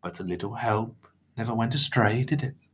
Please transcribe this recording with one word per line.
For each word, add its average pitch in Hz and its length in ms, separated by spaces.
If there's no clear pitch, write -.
But - 200
a - 20
little 92 320
help 113 540
never 117 180
went 113 200
astray, 123 500
did 143 180
it? 135 120